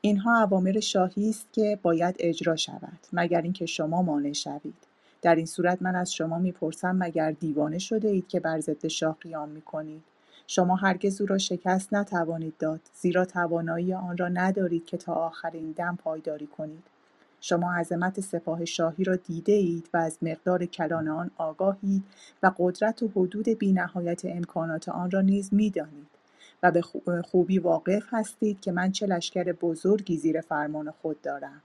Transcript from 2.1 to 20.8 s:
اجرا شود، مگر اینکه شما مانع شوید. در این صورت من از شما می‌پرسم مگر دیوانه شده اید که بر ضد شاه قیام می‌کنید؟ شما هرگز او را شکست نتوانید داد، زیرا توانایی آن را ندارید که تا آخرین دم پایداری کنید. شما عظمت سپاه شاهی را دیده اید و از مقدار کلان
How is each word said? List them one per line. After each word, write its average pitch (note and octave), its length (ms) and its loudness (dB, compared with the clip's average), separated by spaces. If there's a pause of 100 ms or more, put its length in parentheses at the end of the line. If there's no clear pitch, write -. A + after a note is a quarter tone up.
اجرا E3 380 0
شود، - 420 -8 (140)
مگر E3+ 300 2
اینکه F3 240 -2
شما E3 360 0
مانع D3 300 0
شوید. D3 420 -8 (480)
در E3+ 120 6
این E3 120 0
صورت F3+ 360 0
من F#3 140 0
از F3+ 160 -2
شما E3 260 -4
می‌پرسم F3+ 580 -2
مگر E3 340 0
دیوانه D3+ 480 -2
شده G#3+ 300 0
اید F#3+ 200 0
که F3+ 120 0
بر D#3+ 200 -2
ضد D3+ 260 -4
شاه D#3+ 340 -2
قیام D#3 280 -10
می‌کنید؟ D#3 540 -12 (440)
شما F3+ 300 2
هرگز G3 440 0
او G3+ 60 0
را G3 120 2
شکست F#3+ 560 0
نتوانید E3 640 -2
داد، D#3 220 -2 (140)
زیرا F3+ 300 2
توانایی E3+ 720 -2
آن F3+ 220 -6
را F3+ 120 0
ندارید F3+ 560 0
که - 120 -10
تا E3+ 160 -6
آخرین E3 600 -6
دم F3 240 -4
پایداری D#3 500 -6
کنید. D#3 380 -12 (560)
شما F3 340 0
عظمت F3 460 -2
سپاه E3+ 440 -4
شاهی E3 400 0
را F#3 120 2
دیده F3 360 -2
اید E3+ 420 2
و - 20 4
از E3 260 0
مقدار F3 440 0
کلان E3 420 -2